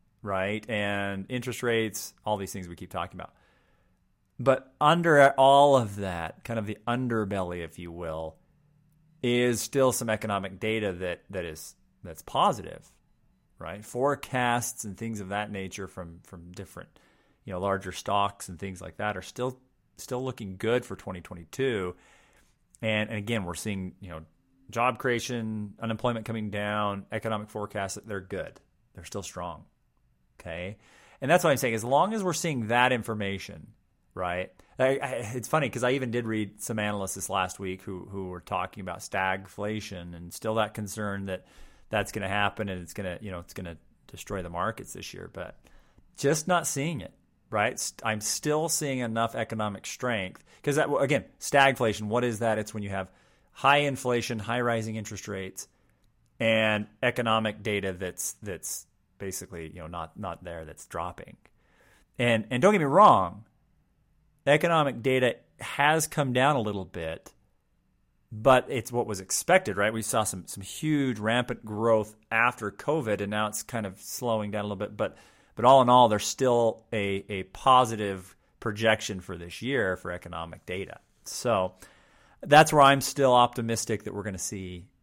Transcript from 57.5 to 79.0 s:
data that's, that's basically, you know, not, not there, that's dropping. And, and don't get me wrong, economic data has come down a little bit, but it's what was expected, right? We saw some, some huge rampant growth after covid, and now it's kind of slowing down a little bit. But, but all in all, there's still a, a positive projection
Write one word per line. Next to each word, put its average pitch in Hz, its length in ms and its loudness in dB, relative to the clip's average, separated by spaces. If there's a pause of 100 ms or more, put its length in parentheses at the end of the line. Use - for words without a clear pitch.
data 101 300 -2
that's, 90 500 -6
that's - 460 -8 (300)
basically, 92 500 -10
you 87 140 -14
know, 80 60 -10
not, 82 300 -8
not 92 240 -8
there, 85 220 -10
that's 78 220 -16
dropping. - 500 -8 (800)
And, 117 320 2
and 123 120 0
don't 196 100 8
get 202 80 4
me 151 60 0
wrong, 131 580 6 (1040)
economic 147 540 4
data 127 340 4 (240)
has 151 480 2
come 135 260 -2
down 135 220 4
a 123 60 0
little 104 240 -4
bit, 82 480 -8 (1000)
but 123 380 4
it's 123 220 -4
what 120 160 0
was 101 120 -4
expected, 135 580 0
right? 107 160 2
We 110 80 -2
saw 110 220 0
some, 95 240 -6
some - 140 -12
huge 135 580 0
rampant 117 460 -2
growth 110 500 2 (140)
after 113 400 2
covid, 110 520 -2
and 101 100 -4
now 107 160 0
it's - 160 -8
kind 113 220 -6
of 92 140 -10
slowing 110 520 -2
down 104 140 -4
a - 20 -4
little 104 80 -4
bit. 101 200 -6
But, 104 220 -2 (380)
but 113 100 2
all 131 160 12
in 123 80 6
all, 123 200 10
there's 104 180 2
still 120 640 2
a, 98 380 -2
a 95 140 -4
positive 107 920 2 (240)
projection 107 600 0